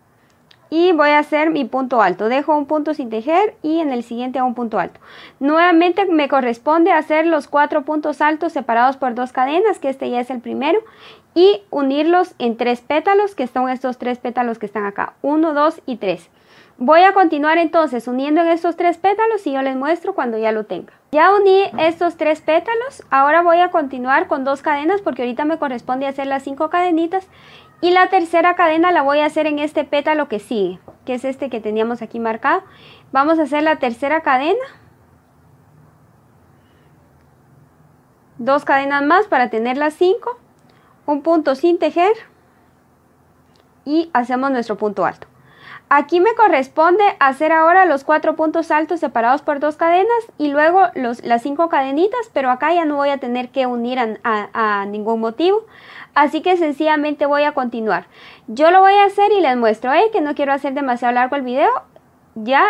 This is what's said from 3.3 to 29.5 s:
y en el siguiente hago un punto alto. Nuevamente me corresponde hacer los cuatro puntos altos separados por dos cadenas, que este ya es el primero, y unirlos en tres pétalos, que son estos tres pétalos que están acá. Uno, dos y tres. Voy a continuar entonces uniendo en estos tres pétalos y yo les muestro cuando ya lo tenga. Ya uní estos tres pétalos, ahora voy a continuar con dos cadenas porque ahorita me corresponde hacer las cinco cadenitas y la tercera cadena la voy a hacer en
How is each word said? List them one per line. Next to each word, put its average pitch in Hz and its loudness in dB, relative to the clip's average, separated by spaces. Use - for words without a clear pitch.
y 311 0
en 302 -2
el 240 -4
siguiente 247 -8
hago 254 0
un 240 -4
punto 226 -6
alto. 170 -4
Nuevamente 339 2
me 302 0
corresponde 285 2
hacer 311 0
los 320 0
cuatro 294 0
puntos 302 -4
altos 311 -2
separados 254 0
por 254 -4
dos 247 -6
cadenas, 330 0
que 277 -4
este 262 -6
ya 247 -2
es 247 -6
el 254 -8
primero, 240 -2
y 392 4
unirlos 311 0
en 233 -2
tres 240 -2
pétalos, 392 0
que 254 -4
son 254 -2
estos 254 -4
tres 247 -6
pétalos 233 -4
que 208 -8
están 208 -6
acá. - -6
Uno, 311 0
dos 302 0
y 247 -6
tres. - -6
Voy 302 4
a 381 6
continuar 320 2
entonces 311 -2
uniendo 277 0
en 339 2
estos 339 0
tres 349 0
pétalos 403 0
y 285 -4
yo 269 -2
les 269 -2
muestro 330 -4
cuando 240 -4
ya 220 0
lo 214 -4
tenga. - -12
Ya 320 4
uní 392 4
estos 330 -2
tres 311 -2
pétalos, 453 -2
ahora 285 4
voy 339 4
a 359 2
continuar 277 -2
con 277 -4
dos 277 -4
cadenas 311 -2
porque 311 -6
ahorita 247 -4
me 320 -2
corresponde 262 -6
hacer 277 -6
las 269 -4
cinco 285 -6
cadenitas 349 -2
y 349 2
la 359 4
tercera 349 2
cadena 339 2
la 330 2
voy 277 0
a 302 2
hacer 302 -2
en 294 -4